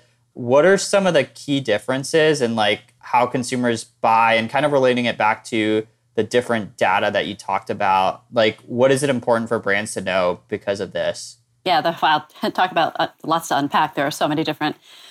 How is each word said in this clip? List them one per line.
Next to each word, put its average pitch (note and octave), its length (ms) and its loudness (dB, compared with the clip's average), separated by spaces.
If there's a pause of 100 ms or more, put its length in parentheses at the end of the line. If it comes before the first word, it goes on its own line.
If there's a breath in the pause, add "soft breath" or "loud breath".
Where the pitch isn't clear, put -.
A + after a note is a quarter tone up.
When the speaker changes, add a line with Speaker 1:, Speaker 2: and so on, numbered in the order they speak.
(340 soft breath)
Speaker 1:
What C3 320 2
are F#3+ 140 6
some G3 260 0
of F3+ 80 2
the C#3 120 4
key - 340 -4
differences C#3 800 0
in, A#2 140 0
like, G#2+ 420 0
how - 300 0
consumers B2 560 -2
buy A2+ 500 2
and A2+ 160 0
kind C#3 160 0
of D3 60 0
relating B2+ 340 2
it A#2 140 -2
back A2 260 0
to G#2+ 400 0 (300)
the A2 80 0
different A#2 520 -2
data G#2 360 0
that F#2 160 -2
you G2+ 80 -8
talked - 340 -6
about? F#2+ 540 0 (100)
Like, A2 280 2
what B2 300 2
is C#3 120 2
it C#3 80 0
important A#2 360 0
for A2+ 120 -2
brands G2+ 340 -2
to G#2 80 -6
know F#2 460 0
because G2+ 320 -6
of F2 140 -8
this? - 420 -6 (300)
Speaker 2:
Yeah, F3+ 160 2
the, E3+ 200 -2
wow, D#3 240 2 (120)
<laughs> G#3+ 140 -4
talk F#3 200 0
about, E3 280 -2
uh, E3 100 -2 (140)
lots E3 260 -2
to D3+ 80 0
unpack. D3 380 0
There C#3+ 120 -2
are D3+ 40 -4
so E3 160 -4
many D3+ 160 -2
different D3+ 320 -4 (360 loud breath)